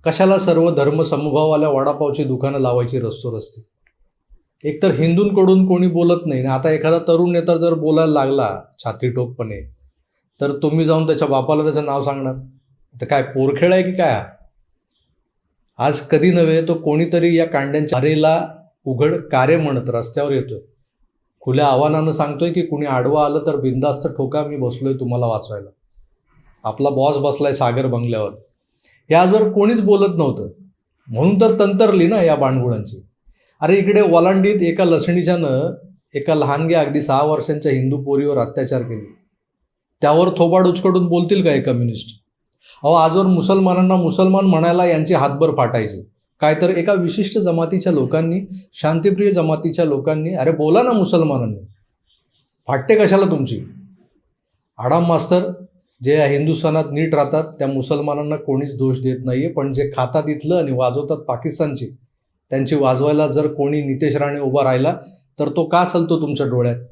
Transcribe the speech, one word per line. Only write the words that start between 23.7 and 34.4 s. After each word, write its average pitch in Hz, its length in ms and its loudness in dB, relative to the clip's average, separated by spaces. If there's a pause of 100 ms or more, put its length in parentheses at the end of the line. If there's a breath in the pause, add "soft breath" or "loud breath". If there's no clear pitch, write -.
ठोका, 139 380 -4
मी 147 120 -8
बसलोय 131 380 -4
तुम्हाला 123 320 -4
वाचवायला." 110 440 -6 (920)
आपला 135 260 -2
बॉस 139 260 0
बसलाय 139 360 0
सागर 131 340 0
बंगल्यावर, 117 440 -4 (800 soft breath)
हे 156 40 4
आजवर 190 380 4
कोणीच 214 280 2
बोलत 190 360 2
नव्हतं, 131 320 -2 (600)
म्हणून 165 320 0
तर 226 200 4
तंतरली 196 460 4
ना 165 160 2
या 156 140 4
बाणगुळांची. 123 640 -2 (580)
अरे, 165 180 2
इकडे 196 220 2
वलांडीत 190 600 4